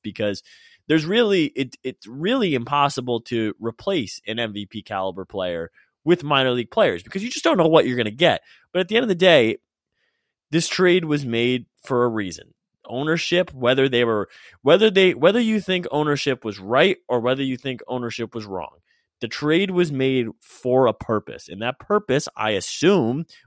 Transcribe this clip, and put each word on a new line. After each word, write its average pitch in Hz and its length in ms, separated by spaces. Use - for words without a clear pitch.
because 104 420
there's 156 180
really, 202 400
it, 131 360
it's - 240
really 175 480
impossible 123 680
to 110 380
replace 113 680
an 110 100
M 113 160
V 101 120
P 104 160
caliber 95 420
player 87 480
with 170 220
minor 135 260
league 123 200
players 131 320
because 190 200
you 247 80
just - 140
don't 311 120
know 165 100
what 156 200
you're 123 100
gonna 107 140
get. 131 300
But 180 80
at 175 80
the 220 80
end 254 60
of 233 60
the 185 60
day, 160 440
this 165 160
trade 180 380
was 147 200
made 120 420
for 123 200
a 123 60
reason. 98 440
Ownership, 165 640
whether 131 380
they 123 140
were, 110 260
whether 196 300
they, 185 240
whether 185 240
you 220 200
think 185 300
ownership 143 560
was 98 140
right 131 380
or 120 120
whether 127 220
you 131 160
think 127 300
ownership 120 480
was 107 100
wrong, 90 300
the 117 60
trade 165 440
was 175 200
made 131 360
for 127 460
a 110 80
purpose. - 560
And 98 140
that 127 160
purpose, 208 560
I 107 160
assume, 143 760